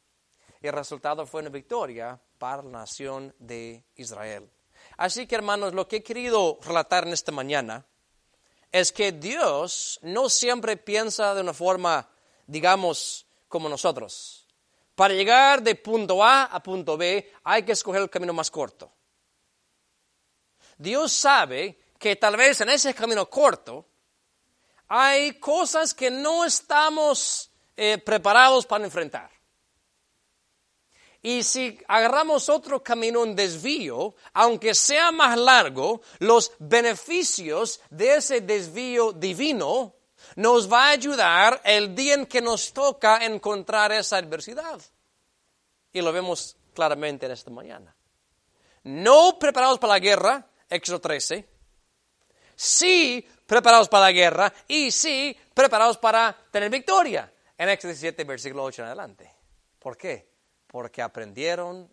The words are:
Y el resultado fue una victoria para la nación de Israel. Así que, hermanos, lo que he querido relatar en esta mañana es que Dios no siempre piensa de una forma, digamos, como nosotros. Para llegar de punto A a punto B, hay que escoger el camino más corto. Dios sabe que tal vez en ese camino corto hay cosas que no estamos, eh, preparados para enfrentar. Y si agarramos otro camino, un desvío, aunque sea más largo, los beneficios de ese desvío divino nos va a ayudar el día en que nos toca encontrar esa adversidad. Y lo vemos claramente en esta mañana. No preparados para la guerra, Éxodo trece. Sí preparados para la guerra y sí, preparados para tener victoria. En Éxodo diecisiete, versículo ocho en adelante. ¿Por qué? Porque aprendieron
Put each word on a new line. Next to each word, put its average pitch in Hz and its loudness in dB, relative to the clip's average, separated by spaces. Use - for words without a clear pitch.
Y 147 -10
el 143 -6
resultado 147 -8
fue 156 -12
una 151 -14
victoria 131 -10
para 135 -10
la 127 -18
nación 135 -14
de 117 -18
Israel. 107 -16
Así 208 -6
que, 233 -6
hermanos, 202 -6
lo 190 -6
que 220 -8
he 214 -10
querido 226 -2
relatar 170 -2
en 170 -8
esta 160 -8
mañana 135 -8
es 180 0
que 202 -4
Dios 175 -6
no 214 -4
siempre 240 -2
piensa 208 -4
de 196 -4
una 175 -6
forma, 175 -2
digamos, 170 -2
como 160 -6
nosotros. 139 -8
Para 196 2
llegar 254 4
de 220 0
punto 208 -2
A 262 6
a 180 -8
punto 165 -6
B, 185 -4
hay 208 0
que 208 -4
escoger 196 -4
el 190 -6
camino 175 -6
más 160 -6
corto. - -12
Dios 247 -4
sabe 185 0
que 202 0
tal 208 2
vez 254 4
en 214 0
ese 269 0
camino 220 -4
corto 170 0
hay 277 2
cosas 320 -2
que 254 -4
no 302 -2
estamos, 302 0
eh, 214 0
preparados 220 6
para 214 -4
enfrentar. 143 -8
Y 240 -4
si 247 -4
agarramos 294 2
otro 294 -2
camino, 233 -2
un 220 -4
desvío, 180 -4
aunque 220 2
sea 320 2
más 269 2
largo, 214 2
los 226 4
beneficios 220 -2
de 220 2
ese 262 -2
desvío 214 -2
divino 190 -4
nos 220 2
va 247 6
a 294 6
ayudar 233 4
el 208 2
día 269 0
en 277 -2
que 247 -2
nos 233 -4
toca 233 2
encontrar 208 -2
esa 208 -2
adversidad. 208 -10
Y 185 -6
lo 165 -2
vemos 180 -6
claramente 147 -4
en 127 -10
esta - -18
mañana. - -20
No 269 6
preparados 262 2
para 214 2
la 190 4
guerra, 202 2
Éxodo 175 -6
trece. 160 -6
Sí 330 0
preparados 233 6
para 196 8
la 190 6
guerra 180 4
y 285 -2
sí, 277 -4
preparados 226 4
para 226 2
tener 208 -2
victoria. 262 0
En 180 -2
Éxodo 190 -4
diecisiete, 160 -8
versículo 135 -10
ocho 123 -12
en 113 -12
adelante. 120 -18
¿Por 123 -14
qué? 156 -12
Porque 123 -12
aprendieron 165 -8